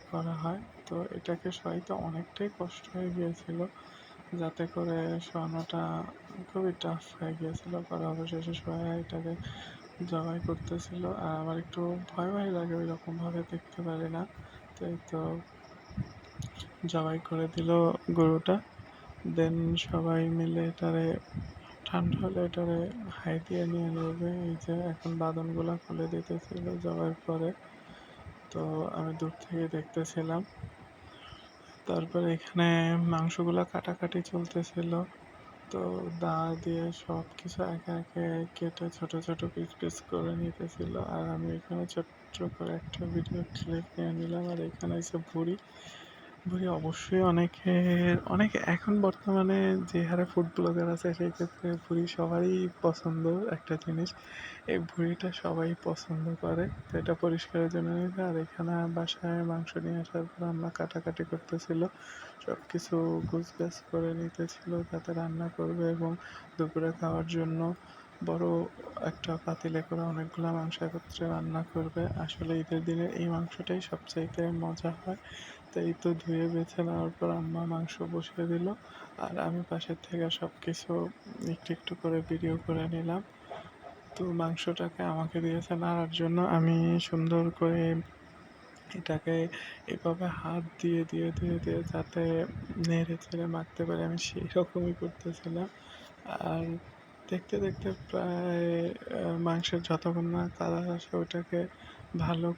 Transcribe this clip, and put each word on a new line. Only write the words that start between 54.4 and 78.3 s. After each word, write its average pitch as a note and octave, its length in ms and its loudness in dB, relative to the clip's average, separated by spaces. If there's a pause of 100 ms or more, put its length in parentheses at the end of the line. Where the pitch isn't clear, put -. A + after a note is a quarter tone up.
এই F3 120 2
ভুড়িটা E3+ 540 0
সবাই E3 500 0
পছন্দ E3 580 -2
করে, E3+ 280 0 (220)
তো E3+ 60 0
এটা E3 160 2
পরিষ্কারের E3 560 2
জন্য E3+ 200 0
নিতে। F3+ 320 0
আর E3+ 160 2
এখানে E3+ 560 0
বাসায় E3+ 500 0
মাংস E3 340 -2
নিয়ে E3+ 200 0
আসার E3+ 280 -2
পর F3 200 -6
আম্মা E3+ 240 0
কাটাকাটি E3 540 -2
করতেছিল, E3 640 -2 (580)
সব - 100 -2 (140)
কিছু E3 520 2 (100)
গুছগাছ E3+ 500 -2 (100)
করে E3 220 2
নিতেছিল E3+ 800 -4
যাতে E3+ 220 -4
রান্না E3 360 -2
করবে E3+ 420 2
এবং E3 240 0 (420)
দুপুরে D#3+ 340 2
খাওয়ার E3 360 0
জন্য E3 460 0 (520)
বড় E3+ 200 2 (560)
একটা D#3+ 440 -2
পাতিলে D#3+ 360 0
করে E3 200 -2
অনেকগুলা E3 500 -2
মাংস E3 300 -2
একত্রে E3 460 -4
রান্না D#3+ 360 0 (100)
করবে। E3 340 0
আসলে D#3+ 520 -2
ঈদের E3 260 0
দিনে E3+ 200 2
এই E3+ 220 0
মাংসটাই E3+ 540 -2
সবচাইতে - 680 -2
মজা E3 420 -2 (120)
হয়। F#3 100 -2 (580)
তো F3 80 0
এই E3+ 200 2
তো E3+ 120 4
ধুয়ে E3 360 2
বেছে E3+ 340 0
নেওয়ার E3+ 260 0 (100)
পর E3+ 120 2
আম্মা E3 340 0
মাংস E3 360 -2
বসিয়ে E3+ 460 -4